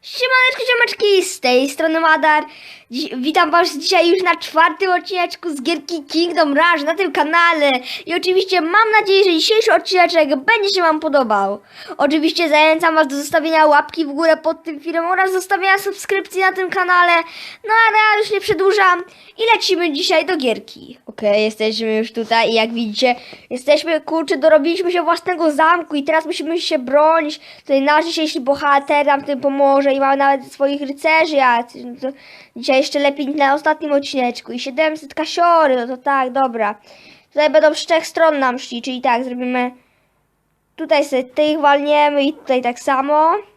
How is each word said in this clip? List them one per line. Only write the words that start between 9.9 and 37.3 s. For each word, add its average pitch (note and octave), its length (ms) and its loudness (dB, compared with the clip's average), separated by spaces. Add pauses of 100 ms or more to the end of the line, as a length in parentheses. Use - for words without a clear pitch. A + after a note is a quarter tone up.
będzie G4 380 0
się F#4 80 0
wam D#4 180 2
podobał. G#3+ 600 0 (380)
Oczywiście D#4 500 0
zachęcam D#4+ 460 2
was D#4 120 2
do C4+ 100 -6
zostawienia D#4 500 0
łapki D4+ 400 2
w C#4 60 -10
górę D#4 240 2
pod D#4+ 260 -6
tym D4 180 -12
filmem E4 260 -4
oraz F#4+ 260 0
zostawienia F#4+ 460 0
subskrypcji G4 600 -6
na F#4+ 120 2
tym F#4 180 -4
kanale. F4+ 420 2 (520)
No A4 100 -2 (140)
ale G#4+ 80 0
ja G#4+ 240 2
już G#4 100 -4
nie G4+ 100 -2
przedłużam F#4+ 640 2 (360)
i G#4 40 -2 (120)
lecimy F4 380 -2
dzisiaj E4 340 0
do F4+ 100 -2
gierki. B3 680 -6
Okej, G#3+ 380 0
jesteśmy A3 520 -2
już A3+ 160 -4
tutaj A3+ 380 0
i A#3 40 -2
jak A3+ 180 0
widzicie, A#3 420 -2 (360)
jesteśmy, D4 500 0
kurczę, D#4+ 360 -4
dorobiliśmy D#4+ 560 2
się F4 100 0
własnego E4+ 480 -2
zamku D#4+ 440 0
i C#4+ 80 -2
teraz D#4+ 240 0
musimy E4 340 -6
się D#4+ 180 -2
bronić. D4+ 640 0 (200)
Tutaj C4+ 220 0
nasz D4+ 220 2
dzisiejszy D#4+ 360 -4
bohater C#4+ 680 0
nam C#4+ 180 2
tym C#4 160 -4
pomoże C#4 520 2
i C4+ 80 -2
mamy C#4 160 2
nawet C#4 360 0
swoich C#4+ 300 -2
rycerzy, D#4 600 0
a A#3+ 160 2
no B3 420 -12
to C4 80 -6 (480)
dzisiaj C4 200 0
jeszcze C#4+ 220 0
lepiej C#4+ 280 0
niż D4 100 -6
na C#4 180 2
ostatnim D4+ 380 -2
odcineczku. C4+ 600 -4
I B3 60 -8
siedemset D4+ 560 -4
kasiory, D#4+ 640 2
no A#3 100 -4
to B3+ 160 -10
tak, C4+ 300 -2
dobra. A#3 420 -2 (540)
Tutaj D4+ 220 2